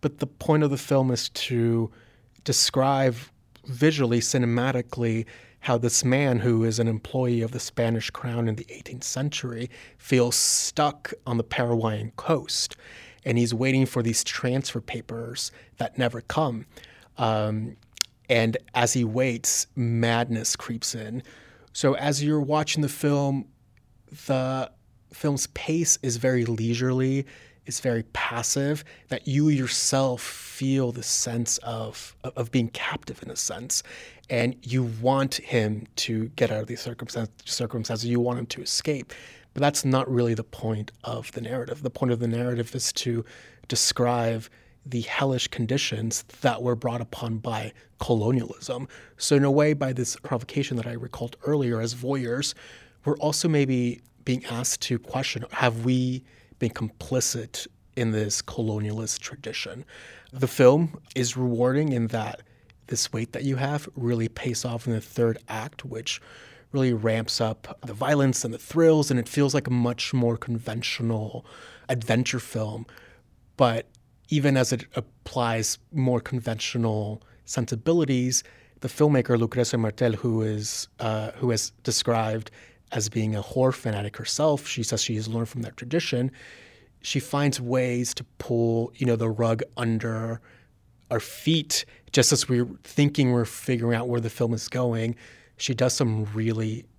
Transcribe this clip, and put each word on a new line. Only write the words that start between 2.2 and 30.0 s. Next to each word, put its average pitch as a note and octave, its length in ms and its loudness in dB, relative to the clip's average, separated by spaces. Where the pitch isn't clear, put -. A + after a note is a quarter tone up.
describe C3+ 720 2
visually, C3 540 4
cinematically, A#2+ 1040 0
how B2 160 2
this A#2 260 2
man B2+ 360 4
who A2+ 260 4
is A2+ 140 0
an A2+ 80 4
employee A#2 540 0
of A2+ 100 -2
the B2 80 -8
Spanish A2+ 500 -2
crown A#2 400 -2
in G#2+ 60 0
the B2 140 -12
eighteenth - 360 -12
century B2+ 640 -4
feels A#2+ 380 4
stuck - 760 0
on A#2+ 120 0
the A2+ 60 0
Paraguayan A2+ 760 0
coast, - 580 -2
and A#2+ 140 2
he's A#2+ 160 2
waiting C3 320 4
for B2 180 -2
these A2+ 200 0
transfer C3 580 -2
papers A#2 680 -8
that - 200 -6
never A#2+ 220 0
come. B2 460 -2
Um, G#2+ 600 0
and A2+ 300 4
as A#2+ 200 4
he B2 100 2
waits, A#2 720 0
madness A#2 800 2
creeps - 400 -6
in. A2+ 260 -8
So C3+ 220 2
as C#3+ 280 0
you're D3+ 180 2
watching D3+ 400 0
the C#3+ 80 2
film, C#3+ 560 0
the C3 460 -2
film's C#3+ 360 -2
pace - 540 0
is A#2+ 160 -2
very B2+ 280 2
leisurely, B2+ 800 0
it's - 140 -6
very A#2 240 0
passive, C#3 680 -2
that - 180 -6
you D3 220 4
yourself C3+ 720 2